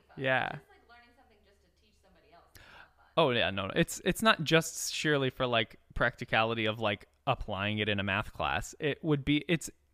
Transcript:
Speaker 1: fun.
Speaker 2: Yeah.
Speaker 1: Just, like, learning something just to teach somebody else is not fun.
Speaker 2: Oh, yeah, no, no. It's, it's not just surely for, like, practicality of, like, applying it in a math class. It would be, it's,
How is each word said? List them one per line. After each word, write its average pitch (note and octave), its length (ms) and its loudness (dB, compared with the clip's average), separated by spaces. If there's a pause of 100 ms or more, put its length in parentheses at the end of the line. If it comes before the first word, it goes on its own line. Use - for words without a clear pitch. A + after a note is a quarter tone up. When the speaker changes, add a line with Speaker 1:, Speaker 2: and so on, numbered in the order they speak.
Speaker 1:
fun. C#3+ 160 -10
Speaker 2:
Yeah. C3 240 0
Speaker 1:
Just, - 140 -10
like, - 260 -20
learning - 280 -20
something A3 280 -20
just F#3+ 160 -20
to - 80 -20 (120)
teach - 220 -20
somebody F3+ 300 -20
else E3+ 220 -20
is - 60 -20 (360)
not - 80 -20
fun. - 220 2
Speaker 2:
Oh, C3 40 4
yeah, G2+ 200 2
no, G2 160 -4
no. F#2+ 100 -6
It's, - 280 0
it's - 180 -2
not A3 220 4
just - 500 0
surely C#3 360 0
for, C3 160 -2
like, A#2 320 0 (160)
practicality A2+ 720 0
of, G#2+ 140 -2
like, G#2 260 -2 (200)
applying G#2 520 -2
it G#2+ 120 0
in G2+ 100 0
a - 20 0
math G2+ 300 -2
class. D#2 480 -4
It C#3+ 220 -2
would D3 220 2
be, D3 240 2
it's, E3+ 200 -2 (260)